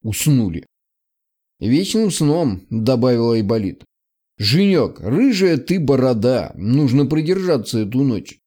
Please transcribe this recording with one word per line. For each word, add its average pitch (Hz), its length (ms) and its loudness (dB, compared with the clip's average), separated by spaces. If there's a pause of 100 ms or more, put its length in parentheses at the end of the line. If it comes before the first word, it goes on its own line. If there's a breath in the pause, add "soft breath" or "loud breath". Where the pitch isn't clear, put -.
Уснули. 107 600 0 (920)
"Вечным 190 520 0
сном", 147 600 -2
добавил 117 640 0
Айболит. 110 520 -2 (540)
"Женёк, 156 640 0
рыжая 185 580 2
ты 180 220 -2
борода, 127 760 0
нужно 131 500 2
продержаться 156 720 -2
эту 110 220 -2
ночь. 120 440 -4